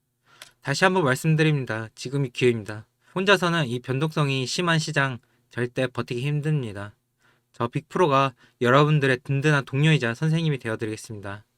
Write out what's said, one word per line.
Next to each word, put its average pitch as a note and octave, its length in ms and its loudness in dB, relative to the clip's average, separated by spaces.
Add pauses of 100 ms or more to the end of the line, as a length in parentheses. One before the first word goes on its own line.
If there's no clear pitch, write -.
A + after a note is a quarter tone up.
(640)
다시 C#3+ 220 0
한번 F#3 180 2
말씀드립니다. C3+ 920 0
지금이 C3+ 340 -6
기회입니다. A2 560 -2 (300)
혼자서는 F3+ 500 2
이 A#2+ 140 -6
변동성이 C3+ 680 -2
심한 E3+ 320 0
시장 C#3 400 -2 (320)
절대 B2 380 -2
버티기 A#2+ 340 -6
힘듭니다. C#3 720 -4 (580)
저 A#2 140 -2
빅프로가 C#3 680 0 (280)
여러분들의 C#3 640 4
든든한 C#3 400 0
동료이자 C3+ 500 2
선생님이 D#3+ 440 0
되어드리겠습니다. G#2+ 840 -8 (140)